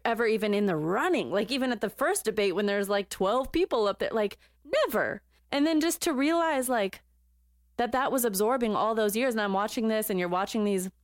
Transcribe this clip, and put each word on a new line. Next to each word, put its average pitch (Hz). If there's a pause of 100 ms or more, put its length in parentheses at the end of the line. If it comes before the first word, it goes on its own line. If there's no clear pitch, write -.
ever 233
even 214
in 208
the 185
running. 190
Like, 208
even 254
at 226
the 208
first -
debate 202
when 208
there's, 202
like, 202
twelve 240
people 269
up 196
there, 202
like, 214 (500)
never. 202 (300)
And 285
then 320
just 330
to 339
realize, 294
like, 214 (720)
that 240
that -
was 247
absorbing 220
all 214
those 214
years. 247
And 220
I'm 202
watching 220
this 214
and 190
you're 180
watching 196
these 190 (140)